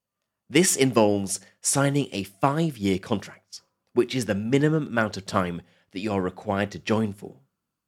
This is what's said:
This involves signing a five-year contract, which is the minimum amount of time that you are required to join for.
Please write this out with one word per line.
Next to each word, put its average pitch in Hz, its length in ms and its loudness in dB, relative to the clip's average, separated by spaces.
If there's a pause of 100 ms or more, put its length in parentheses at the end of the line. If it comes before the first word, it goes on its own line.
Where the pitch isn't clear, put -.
(480)
This 160 280 4
involves 104 640 2 (200)
signing 139 500 0
a 98 120 -6
five-year 135 760 0
contract, - 600 -8 (320)
which 120 220 0
is 127 100 -2
the 104 100 -2
minimum 139 520 2
amount 110 320 -2
of 98 80 -14
time 90 340 -2 (320)
that 95 80 -8
you 107 100 -4
are 98 120 0
required 101 480 -4
to 87 80 -12
join 107 340 -2
for. - 240 -16 (520)